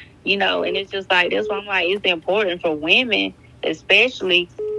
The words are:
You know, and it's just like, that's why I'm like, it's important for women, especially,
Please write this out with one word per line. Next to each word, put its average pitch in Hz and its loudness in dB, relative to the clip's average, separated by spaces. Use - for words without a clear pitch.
You 190 0
know, 180 0
and 175 -2
it's 196 -6
just 196 -4
like, 175 2
that's 214 -2
why 214 -2
I'm 202 -8
like, 185 0
it's 196 -2
important 180 0
for 165 0
women, 196 0
especially, 185 0